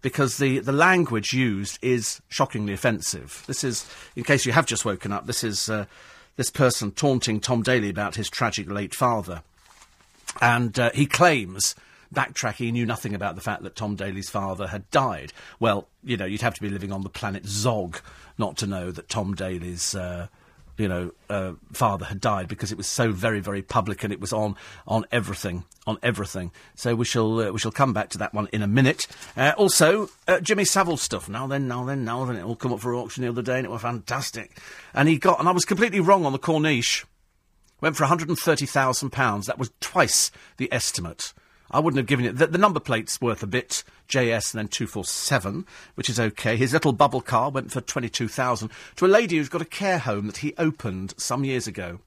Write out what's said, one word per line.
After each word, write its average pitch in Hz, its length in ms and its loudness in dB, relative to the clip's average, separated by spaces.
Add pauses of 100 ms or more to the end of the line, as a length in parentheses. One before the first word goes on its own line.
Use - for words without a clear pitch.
because 135 360 0
the, 135 220 2
the 127 120 -2
language 147 600 4
used 107 480 0
is 123 480 -2
shockingly 104 440 -2
offensive. 92 760 -4
This - 160 -4
is, 123 260 -4 (260)
in 120 80 -6
case 143 220 4
you 123 80 0
have 156 120 6
just - 200 -2
woken 101 260 -2
up, 101 140 -6
this - 180 -4
is, 107 260 -4
uh, 104 160 -2 (500)
this 131 140 -2
person 120 420 2
taunting 127 480 2
Tom 117 240 0
Daley 117 260 2
about 98 260 -4
his 107 140 -4
tragic 104 400 -2
late 101 260 -4
father. 95 480 0 (960)
And, 120 380 4
uh, 117 140 4
he 143 120 4
claims, 110 720 2 (380)
backtrack, 131 420 -2
he 117 160 -2
knew 120 140 0
nothing 110 280 -4
about 95 220 -4
the 98 60 -14
fact 104 220 -6
that 95 120 -14
Tom 104 200 -4
Daley's 98 340 -8
father 98 380 -4
had 98 240 -10
died. 113 420 0 (260)
Well, 104 280 2 (160)
you 117 140 -2
know, 95 80 -2
you'd 101 160 -4
have 117 140 0
to - 60 -12
be 107 80 -4
living 101 220 -6
on 98 100 -6
the 98 80 -8
planet 101 360 -6
Zog 104 540 -2 (380)
not 95 200 -2
to 104 100 -4
know 92 240 -4
that 80 180 -14
Tom 101 260 -2
Daley's, 90 600 -6
uh, 90 320 -6 (500)
you 107 100 0
know, 90 240 -2 (180)
uh, 95 240 -2 (200)
father 98 320 0
had 98 160 -8
died, 98 260 0
because 101 240 -6
it 110 60 -8
was 101 100 -8
so 117 240 0
very, 101 300 -2
very 98 200 -4
public, 101 420 -2
and 104 100 -2
it - 80 -8
was 101 100 -6
on, 107 240 0 (320)
on 110 240 2
everything, 95 540 -2 (200)
on 110 160 -4
everything. 95 500 -2 (240)
So 117 200 0
we 117 80 0
shall, 113 380 2
uh, 104 100 0
we 107 80 -4
shall 110 120 -2
come 135 200 2
back 104 200 -2
to - 80 -8
that - 140 -4
one 104 200 -2
in 107 80 0
a 101 60 2
minute. 131 380 4 (300)
Uh, 135 220 4
also, 196 500 6 (180)
uh, 180 140 4
Jimmy 196 240 2
Savile 175 320 2
stuff. - 320 -4
Now 117 200 -6
then, 139 200 0
now 123 160 -4
then, 135 220 -4
now 120 180 -2
then. 123 140 -2
It 87 60 -8
all 110 120 -4
come 123 160 -2
up 113 80 -2
for 120 160 -2
auction 123 280 -4
the 120 60 0
other 120 120 -2
day, 123 160 0
and 131 80 -2
it 95 60 -6
was 117 100 -6
fantastic. 120 760 -6 (360)
And 143 160 4
he 160 80 6
got, 175 220 4
and 170 100 4
I - 20 4
was 180 140 2
completely 202 340 2
wrong 180 260 6
on 139 60 2
the 131 80 -2
Corniche. 151 640 2 (800)
Went 151 160 0
for 156 80 4
a - 20 2
hundred 160 220 2
and 170 100 0
thirty 147 260 2
thousand 131 440 0
pounds. 104 380 0
That - 120 -4
was 123 120 -4 (100)
twice - 500 2 (260)
the 127 140 -2
estimate. - 600 -4 (380)
I - 80 4
wouldn't 156 200 4
have 113 80 0
given 123 180 2
it. 120 120 0
The, 151 100 6
the 160 100 0
number 196 220 4
plate's 113 420 -2
worth 117 220 0
a 104 40 -6
bit, - 360 -4 (240)
J 123 240 2
S 113 220 -2
and 110 60 -6
then 107 80 -4
two 107 200 -4
four 98 180 -6
seven, 101 600 -2 (300)
which - 140 -4
is 113 100 -2
okay. 110 380 0
His 127 160 2
little 151 180 4
bubble 131 300 4
car 127 300 2
went 131 200 -6
for 131 80 -4
twenty-two 117 480 -4
thousand 110 440 -2 (260)
to 180 80 2
a - 20 8
lady 196 300 6
who's 147 100 0
got 160 140 -4
a 160 40 -4
care 190 340 -2
home 107 280 -2
that 101 100 -8
he - 200 -6
opened 101 580 -2
some 135 300 -2
years 127 220 -2
ago. 87 400 -8